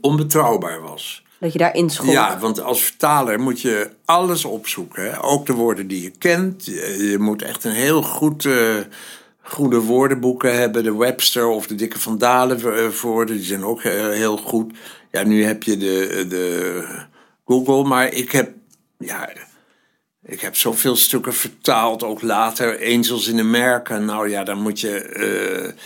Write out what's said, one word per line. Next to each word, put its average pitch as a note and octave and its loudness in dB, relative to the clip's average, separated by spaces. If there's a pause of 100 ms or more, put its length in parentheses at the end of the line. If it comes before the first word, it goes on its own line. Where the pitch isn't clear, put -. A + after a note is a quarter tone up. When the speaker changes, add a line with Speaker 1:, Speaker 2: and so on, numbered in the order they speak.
Speaker 1:
onbetrouwbaar C3 2
was. D2+ -14 (180)
Speaker 2:
Dat E3 -2
je F3+ 0
daar E3 4
inschonk. D3 2
Speaker 1:
Ja, A#2 4
want G#2+ -2
als - -2
vertaler C3+ 2
moet B2+ 0
je G#2+ 0 (140)
alles F3 2
opzoeken, G#2 -8
hè. - -6
Ook C#3+ 2
de C#3 2
woorden A2+ 0
die F#2+ -6
je F#2 -12
kent. F#3 0
Je, G2+ -4
je G2+ 2
moet G#2 0
echt - -8
een A2+ -2
heel C#3 2
goed, D3+ -2
eh, A#2 4 (680)
goede B2 2
woordenboeken B2+ 2
hebben, A#2 2
de A2 0
Webster A#2+ 2
of A2 0
de A2 -8
Dikke G#2+ -4
van A2 -4
Dalen, B2 2
eh, A2+ 2
voor, A2+ -2
die A2 -4
zijn F#2+ -6
ook, A#2 -2
eh, G#2+ -2
heel G#2+ 0
goed. A2+ -2 (380)
Ja, F#2+ -2
nu G#2+ 4
heb G#2+ 0
je G#2+ 0
de, F#2+ 0
de F2+ -2 (600)
Google, C3+ 4
maar B2+ 2
ik B2 -4
heb, B2+ 2 (480)
ja, - -10 (960)
ik - -14
heb F#2 -8
zoveel A#2 0
stukken A#2+ 0
vertaald, A2+ 0
ook G#2+ -6
later, A2+ 0
Angels A#2+ 2
in A2+ 0
America. A#2+ 2
Nou G#2+ -2
ja, G2 -4
dan G2+ -6
moet G#2 -4
je, G#2 -4
eh, G2 -4 (140)